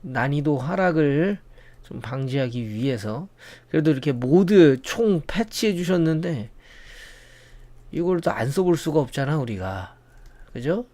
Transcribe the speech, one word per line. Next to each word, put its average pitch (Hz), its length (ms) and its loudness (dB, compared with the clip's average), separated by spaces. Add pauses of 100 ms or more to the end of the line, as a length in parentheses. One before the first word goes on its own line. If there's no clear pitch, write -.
난이도 139 560 -2
하락을 165 800 2 (440)
좀 123 180 -12
방지하기 123 680 -4
위해서. 113 600 -4 (420)
그래도 156 200 2
이렇게 135 220 0
모드 151 720 6
총 202 440 0
패치해 214 500 -2
주셨는데 165 760 0 (1400)
이걸 175 280 0
또 - 120 0
안 113 180 -2
써볼 180 260 2
수가 156 240 0
없잖아, 139 380 -2
우리가. 95 580 -6 (560)
그죠? 160 420 -4